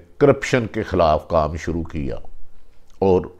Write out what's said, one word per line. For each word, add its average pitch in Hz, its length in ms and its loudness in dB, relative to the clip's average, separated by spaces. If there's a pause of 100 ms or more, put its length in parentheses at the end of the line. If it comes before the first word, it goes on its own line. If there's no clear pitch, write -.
(200)
करप्शन 139 480 4
के 110 160 -6
ख़िलाफ़ 80 460 2
काम 80 280 0
शुरू 82 320 -4
किया 65 300 -6 (840)
और 92 380 2